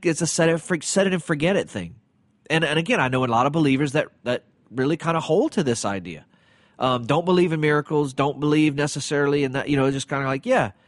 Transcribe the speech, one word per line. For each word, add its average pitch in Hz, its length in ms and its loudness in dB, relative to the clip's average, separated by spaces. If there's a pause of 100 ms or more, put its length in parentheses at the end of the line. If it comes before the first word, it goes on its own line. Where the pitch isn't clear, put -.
it's 165 200 0
a 165 40 0
set 165 220 2
it, 165 100 2
for-, 165 220 -4
set 196 260 0
it 185 60 0
and 180 100 -2
forget 165 320 0
it 160 160 -2
thing. 87 240 -10 (560)
And, 160 140 2
and 147 160 0
again, 190 200 0
I 131 80 2
know 127 160 0
a - 20 0
lot 120 200 2
of 143 60 0
believers 143 400 2
that, 147 160 0 (160)
that 120 200 -4 (280)
really 131 240 0
kinda 165 240 -2
hold 196 320 2
to 202 100 0
this 123 220 0
idea. 90 420 -8 (540)
Um, 123 260 0
don't 147 180 2
believe 175 280 4
in 160 80 -2
miracles, 147 520 0
don't 135 280 -2
believe 151 340 2
necessarily 143 680 -2
in 131 80 -4
that, 131 160 -4
you 143 80 2
know, 135 160 2
just 135 160 -8
kinda 139 180 -4
like, 135 200 -4
yeah. 196 260 2 (160)